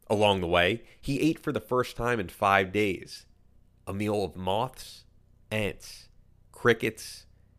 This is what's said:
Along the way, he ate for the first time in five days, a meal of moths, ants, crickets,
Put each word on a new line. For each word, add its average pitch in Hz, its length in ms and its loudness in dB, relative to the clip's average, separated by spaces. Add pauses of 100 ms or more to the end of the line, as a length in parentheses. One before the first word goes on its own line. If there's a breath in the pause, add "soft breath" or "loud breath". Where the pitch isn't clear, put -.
Along 104 320 4
the 87 60 -2
way, 87 360 4 (160 soft breath)
he 139 220 -4
ate 160 180 2
for - 140 -6
the 107 80 -4
first - 340 -2
time 120 260 -2
in 85 100 -8
five 98 420 2
days, - 540 -4 (600)
a 95 60 -6
meal 104 320 -2
of 82 100 -6
moths, 95 680 -6 (460)
ants, - 580 -6 (440)
crickets, - 760 0 (320)